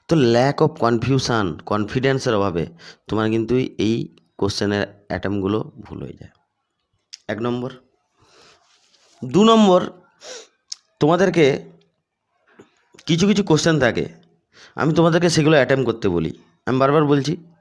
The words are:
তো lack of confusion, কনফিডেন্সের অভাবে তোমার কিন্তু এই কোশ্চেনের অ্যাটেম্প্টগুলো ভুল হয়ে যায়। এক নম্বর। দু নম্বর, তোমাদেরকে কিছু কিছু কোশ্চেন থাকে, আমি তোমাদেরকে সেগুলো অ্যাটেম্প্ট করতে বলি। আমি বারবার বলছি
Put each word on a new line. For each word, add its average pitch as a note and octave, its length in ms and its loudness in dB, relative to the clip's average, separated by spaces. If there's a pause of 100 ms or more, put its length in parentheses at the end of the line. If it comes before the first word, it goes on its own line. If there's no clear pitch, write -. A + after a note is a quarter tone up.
তো E3 80 0
lack C3 520 2
of - 140 -6
confusion, A#2 840 -2
কনফিডেন্সের B2+ 720 -2
অভাবে F2+ 300 -2 (420)
তোমার A2 220 -2
কিন্তু A2+ 260 -2
এই B2 600 -4 (220)
কোশ্চেনের G2+ 500 -4 (200)
অ্যাটেম্প্টগুলো G2 720 -6
ভুল D2 240 -14
হয়ে C2 100 -14
যায়। - 180 -20 (960)
এক G#2+ 140 -8
নম্বর। A#2+ 300 -6 (1500)
দু C#3 180 2
নম্বর, G#3+ 480 4 (1080)
তোমাদেরকে E3+ 640 2 (1400)
কিছু E3 220 0
কিছু G3+ 160 2
কোশ্চেন D#3+ 360 2
থাকে, A2 260 0 (720)
আমি D3+ 180 0
তোমাদেরকে E3+ 360 2
সেগুলো D#3 260 2
অ্যাটেম্প্ট C3+ 300 2
করতে A2+ 240 -2
বলি। E2 220 -2 (340)
আমি B2+ 120 -2
বারবার C#3+ 280 2
বলছি C#3+ 320 0 (240)